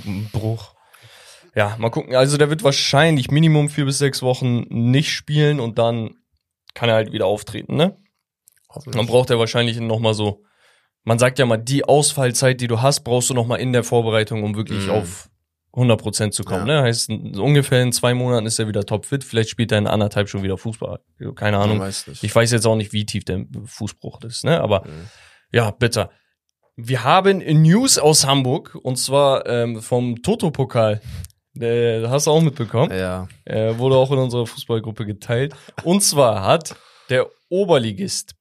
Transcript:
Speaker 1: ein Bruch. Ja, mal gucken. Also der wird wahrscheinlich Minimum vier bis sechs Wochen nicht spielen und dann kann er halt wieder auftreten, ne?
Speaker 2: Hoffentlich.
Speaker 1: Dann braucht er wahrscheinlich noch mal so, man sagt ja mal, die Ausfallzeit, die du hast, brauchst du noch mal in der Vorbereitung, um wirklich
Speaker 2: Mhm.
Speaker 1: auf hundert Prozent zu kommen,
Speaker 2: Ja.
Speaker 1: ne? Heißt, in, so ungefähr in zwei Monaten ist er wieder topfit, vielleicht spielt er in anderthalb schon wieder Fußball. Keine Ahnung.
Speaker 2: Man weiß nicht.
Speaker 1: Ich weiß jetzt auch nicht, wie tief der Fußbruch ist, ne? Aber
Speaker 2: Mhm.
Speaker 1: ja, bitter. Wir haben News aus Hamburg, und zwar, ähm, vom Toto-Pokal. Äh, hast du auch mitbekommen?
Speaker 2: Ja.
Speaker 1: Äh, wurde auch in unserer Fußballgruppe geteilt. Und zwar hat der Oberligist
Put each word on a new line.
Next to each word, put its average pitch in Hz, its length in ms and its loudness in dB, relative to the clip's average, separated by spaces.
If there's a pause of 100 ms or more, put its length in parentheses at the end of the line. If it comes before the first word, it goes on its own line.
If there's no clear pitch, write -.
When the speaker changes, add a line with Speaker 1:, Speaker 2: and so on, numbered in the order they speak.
Speaker 1:
ein 104 260 -8
Bruch. 107 440 -6 (800)
Ja, 107 240 0
mal 113 100 -2
gucken. - 260 -4
Also 139 220 4
der 147 120 4
wird 156 140 -4
wahrscheinlich 139 680 2
Minimum 151 380 4
vier 147 160 -2
bis 135 120 -2
sechs 139 240 0
Wochen 127 480 0
nicht 127 420 2
spielen 147 480 0
und 117 200 -4
dann 117 320 0 (640)
kann 120 140 0
er 110 60 4
halt 110 160 0
wieder 110 140 -2
auftreten, - 500 -4
ne? 175 220 2 (720)
Speaker 2:
Hoffentlich. - 260 -12
Speaker 1:
Dann 113 120 0
braucht 123 220 4
er 120 100 2
wahrscheinlich 117 420 0
noch 113 180 -2
mal 110 140 2
so, 104 300 -2 (600)
man 113 160 0
sagt 127 200 2
ja 131 60 4
mal, 113 120 2
die 127 260 -2
Ausfallzeit, 131 800 2
die 120 60 -4
du 117 140 0
hast, 139 220 2
brauchst 123 260 0
du 135 40 -2
noch 120 140 0
mal 120 100 -2
in 123 160 -2
der 117 100 2
Vorbereitung, 110 600 0
um 104 120 -2
wirklich 104 300 -4
Speaker 2:
Mhm. 87 60 -2
Speaker 1:
auf 98 380 -4 (440)
hundert 120 280 2
Prozent 107 320 -4
zu 101 120 -6
kommen, 92 220 -4
Speaker 2:
Ja. 147 140 0
Speaker 1:
ne? - 20 0
Heißt, 117 260 -2
in, - 240 -10
so 98 100 -6
ungefähr 135 400 2
in 123 80 -2
zwei 123 220 0
Monaten 123 320 0
ist 113 140 -4
er 107 100 -4
wieder 104 160 -2
topfit, 123 400 -6
vielleicht 113 240 -2
spielt 110 240 -2
er 107 40 4
in 104 100 2
anderthalb 104 420 0
schon 98 140 -6
wieder 95 140 -4
Fußball. 92 420 -10 (360)
Keine 104 220 -2
Ahnung. 104 220 2
Speaker 2:
Man 95 80 -6
weiß - 200 -10
nicht. - 160 -18
Speaker 1:
Ich 104 100 -4
weiß 117 180 4
jetzt 113 140 2
auch 113 120 4
nicht, 101 160 -6
wie 104 120 -2
tief 101 200 -8
der 92 180 -6 (220)
Fußbruch - 580 -12
ist, 120 220 -10
ne? 156 160 0
Aber 104 240 0
Speaker 2:
Mhm. 80 220 -16 (440)
Speaker 1:
ja, 113 200 2
bitter. 110 400 -2 (680)
Wir 117 260 -4
haben 185 360 4 (220)
News 202 380 4
aus 147 260 4
Hamburg, 135 560 -2
und 127 160 -4
zwar, 135 500 2
ähm, 117 340 -2
vom 123 400 -2
Toto-Pokal. 123 800 0 (580)
Äh, 117 480 0
hast 143 200 0
du 156 40 4
auch 160 100 6
mitbekommen? 123 560 0
Speaker 2:
Ja. 92 300 -4 (160)
Speaker 1:
Äh, 113 340 -2
wurde 131 200 2
auch 131 140 4
in 139 60 0
unserer 120 300 -2
Fußballgruppe 110 580 -6
geteilt. 120 480 -4 (300)
Und 190 180 4
zwar 110 440 2
hat 160 300 0 (340)
der 127 180 2 (220)
Oberligist 170 920 0